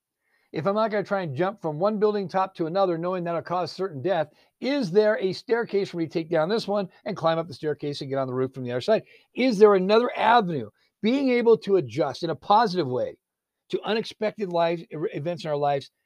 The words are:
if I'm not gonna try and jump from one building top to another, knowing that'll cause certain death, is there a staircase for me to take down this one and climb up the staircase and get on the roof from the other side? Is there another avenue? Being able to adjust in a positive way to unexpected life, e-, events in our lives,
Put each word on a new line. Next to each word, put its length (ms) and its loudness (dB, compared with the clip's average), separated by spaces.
if 140 -4
I'm 80 2
not 160 0
gonna 120 0
try 200 -2
and 120 -6
jump 280 -2
from 160 -4
one 200 0
building 300 0
top 280 -2
to 100 -2
another, 320 0
knowing 260 -4
that'll 180 -2
cause 300 -4
certain 300 -6
death, 260 0
is 320 0
there 260 4
a 140 0
staircase 580 -2
for 60 -10
me 100 -2
to 60 -10
take 180 -4
down 180 2
this 200 -2
one 200 -2
and 120 -8
climb 220 0
up 100 -4
the 60 -14
staircase 460 -6
and 100 -8
get 80 -2
on 100 -2
the 60 -6
roof 200 -2
from 80 -10
the 80 -6
other 100 -2
side? 220 2
Is 240 2
there 160 10
another 420 2
avenue? 540 2
Being 280 2
able 280 4
to 180 2
adjust 460 -2
in 80 -2
a 60 -6
positive 500 2
way 300 -4
to 120 -4
unexpected 720 -4
life, 260 2
e-, 80 -14
events 320 -6
in 60 -6
our 60 -2
lives, 340 0